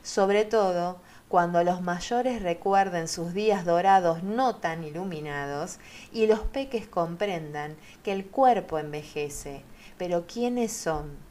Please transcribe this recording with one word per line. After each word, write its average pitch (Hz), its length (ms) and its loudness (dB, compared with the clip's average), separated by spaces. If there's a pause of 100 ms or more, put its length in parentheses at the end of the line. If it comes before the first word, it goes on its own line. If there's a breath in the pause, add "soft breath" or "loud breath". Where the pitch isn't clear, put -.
Sobre 202 440 2
todo, 180 540 2 (280 loud breath)
cuando 175 360 4
los 175 180 2
mayores 233 600 -2
recuerden 180 680 2
sus 175 240 -6
días 202 320 2
dorados 175 580 4
no 233 320 0
tan 165 280 -4
iluminados 151 920 -6 (340 loud breath)
y 220 140 2
los 214 140 4
peques 269 480 -6
comprendan 165 880 -4 (260 loud breath)
que 196 120 -4
el 190 120 -6
cuerpo 202 540 2
envejece, 147 840 -8 (340 loud breath)
pero 175 280 -2
¿quiénes 240 460 -2
son? 151 460 -6 (140)